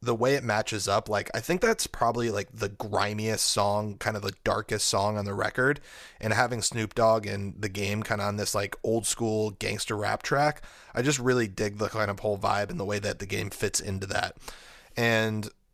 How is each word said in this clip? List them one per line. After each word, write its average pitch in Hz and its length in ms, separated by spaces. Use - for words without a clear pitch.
the 120 140
way 127 200
it 123 100
matches 107 420
up. 104 220
Like, 101 240
I 110 80
think 180 180
that's 226 280
probably, 117 440
like, 101 220
the 107 160
grimiest 104 800
song, 104 500
kind 113 180
of 98 80
the 98 80
darkest 107 420
song 104 300
on 101 80
the 101 80
record. 127 480
And 110 100
having 117 300
Snoop 110 340
Dogg 113 300
and 101 360
The 107 60
Game 101 340
kind 104 200
of 101 60
on 104 100
this, 104 180
like, 101 260
old 113 240
school 107 460
gangster 104 460
rap 104 260
track, 147 380
I 123 60
just 139 180
really 123 300
dig 104 300
the 104 100
kind 107 200
of 101 100
whole 104 180
vibe 101 320
and 87 100
the 98 60
way 104 140
that 101 200
The 98 60
Game 101 240
fits - 320
into 98 260
that. - 300
And, 110 540